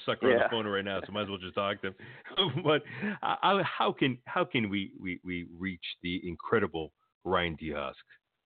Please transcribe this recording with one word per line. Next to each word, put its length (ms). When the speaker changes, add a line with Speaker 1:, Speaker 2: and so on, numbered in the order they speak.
Speaker 1:
sucker 200
on 80
the 60
Speaker 2:
Yeah. 100
Speaker 1:
phone 160
right 180
now, 200
so 80
might 100
as 60
well 100
just 160
talk 280
to 60
him. 60
<laughs> 280
But, 180
uh, 200
I, 200
how 300
can, 340
how 180
can 260
we, 300
we, 240
we 220
reach 260
the 240
incredible 640
Ryan 320
D. 160
Husk? 260